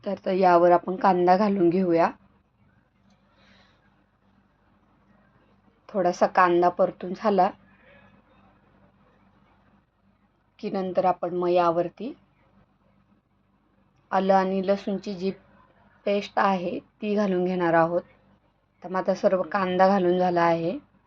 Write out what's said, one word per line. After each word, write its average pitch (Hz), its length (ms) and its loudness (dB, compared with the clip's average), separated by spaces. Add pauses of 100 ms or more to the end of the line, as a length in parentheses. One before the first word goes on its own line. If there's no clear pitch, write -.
तर, 196 80 -6 (120)
तर 196 60 -4
यावर 180 400 4
आपण 175 240 0
कांदा 180 420 2
घालून 196 320 2
घेऊया. 170 420 0 (3750)
थोडासा 185 380 0
कांदा 175 420 2
परतून 180 480 -4
झाला 196 320 0 (3000)
की 208 100 -8
नंतर 185 360 -4
आपण 180 300 -2
मग 175 120 -2
यावरती 175 720 -2 (1900)
आलं 190 220 2
आणि 190 340 0
लसूणची 196 460 -4
जी 185 180 -6 (760)
पेस्ट 202 300 -4
आहे 196 440 -2
ती - 360 -8
घालून 190 300 0
घेणार 180 280 -2
आहोत. 170 280 2 (840)
तर 180 60 -14
माझा 185 240 -4
सर्व 185 280 0
कांदा 185 460 0
घालून 180 320 2
झाला 175 220 0
आहे. 170 540 -2 (120)